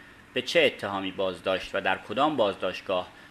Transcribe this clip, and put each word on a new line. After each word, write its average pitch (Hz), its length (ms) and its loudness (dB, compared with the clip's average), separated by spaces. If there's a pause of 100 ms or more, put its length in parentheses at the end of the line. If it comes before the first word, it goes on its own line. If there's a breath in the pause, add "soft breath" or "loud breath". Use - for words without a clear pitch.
(340 loud breath)
به 127 80 -2
چه - 180 2
اتهامی 98 500 0
بازداشت 92 640 -2
و 98 60 0
در 92 180 0
کدام 143 380 0
بازداشتگاه 95 720 0 (220 loud breath)